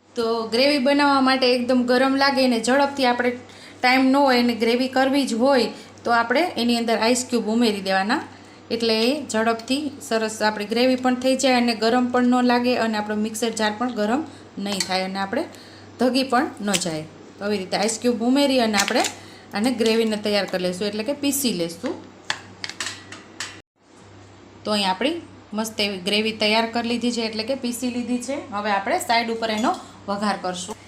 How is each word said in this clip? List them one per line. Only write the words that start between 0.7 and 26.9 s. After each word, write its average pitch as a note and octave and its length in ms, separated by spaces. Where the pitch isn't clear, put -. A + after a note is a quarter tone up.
બનાવવા C#4+ 420
માટે C4 280
એકદમ B3 340
ગરમ C4 320
લાગે C4+ 240
અને B3 220
ઝડપથી C4+ 440
આપણે B3 200
ટાઈમ C4 320
ન C4+ 40
હોય C4+ 280
અને A#3+ 200
ગ્રેવી A#3+ 340
કરવી C4+ 340
જ - 20
હોય B3+ 240
તો - 140
આપણે B3 260
એની A#3+ 200
અંદર A#3 160
આઈસ A#3+ 320
ક્યુબ A3 240
ઉમેરી G#3+ 340
દેવાના, G3 340
એટલે A3+ 200
એ - 20
ઝડપથી A3+ 520
સરસ A3 280
આપણી G#3 260
ગ્રેવી B3+ 300
પણ B3+ 200
થઈ C4 200
જાય C4 180
અને A#3+ 120
ગરમ B3 300
પણ B3 280
ન B3 100
લાગે B3 220
અને A3+ 160
આપણો G#3+ 160
મિક્સર A3 340
જાર G#3+ 200
પણ B3 200
ગરમ A3 220
નહીં G3 220
થાય F#3 220
અને F#3+ 140
આપણે A#3 200
ધગી B3+ 320
પણ B3+ 160
ન - 20
જાય. D#3 200
તો - 80
આવી G#3 160
રીતે F#3 160
આઈસ A3 240
ક્યુબ A#3+ 180
ઉમેરી C4+ 360
અને G#3+ 160
આપણે A3+ 220
આને G#3+ 160
ગ્રેવીને A3 440
તૈયાર G3+ 280
કરી F#3 120
લઈશું, F3+ 220
એટલે G#3+ 220
કે C#4+ 40
પીસી C#4 380
લઈશું. E3+ 320
તો G#3 120
અહીં G3+ 160
આપણી B3+ 240
મસ્ત A3 320
એવી G3 240
ગ્રેવી G#3+ 340
તૈયાર A3 320
કરી A#3 160